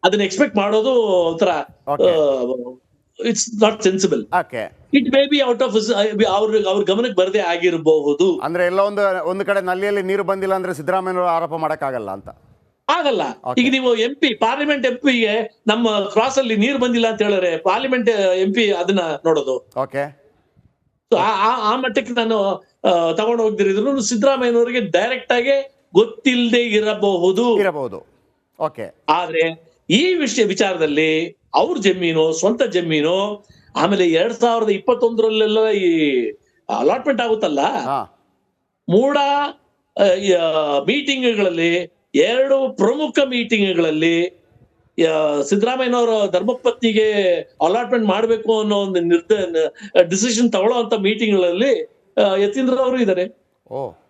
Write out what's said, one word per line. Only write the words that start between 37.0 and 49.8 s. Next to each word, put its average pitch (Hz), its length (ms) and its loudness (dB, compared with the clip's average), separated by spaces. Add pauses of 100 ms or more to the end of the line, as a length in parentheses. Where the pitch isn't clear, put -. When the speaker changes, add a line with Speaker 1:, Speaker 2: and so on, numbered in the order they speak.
Speaker 1:
ಆಗುತ್ತಲ್ಲ, 214 400 0
Speaker 2:
ಹಾ. 139 640 -4 (640)
Speaker 1:
ಮೂಡ, 262 280 4 (840)
ಆ, 202 60 6
ಈ, 190 280 2
ಆ, 156 460 0
ಮೀಟಿಂಗ್ಗಳಲ್ಲಿ, 185 1200 -2 (140)
ಎರಡು 262 540 2
ಪ್ರಮುಖ 254 560 -2
ಮೀಟಿಂಗ್ಗಳಲ್ಲಿ, 175 1040 0 (800)
ಆ, 156 340 0
ಸಿದ್ದರಾಮಯ್ಯನವರ 233 880 0
ಧರ್ಮಪತ್ನಿಗೆ 214 1120 0
ಅಲಾಟ್ಮೆಂಟ್ 220 640 -2
ಮಾಡ್ಬೇಕು 220 540 0
ಅನ್ನೋ 208 160 0
ಒಂದು 190 220 -2
ನಿರ್ದ-, 170 1040 0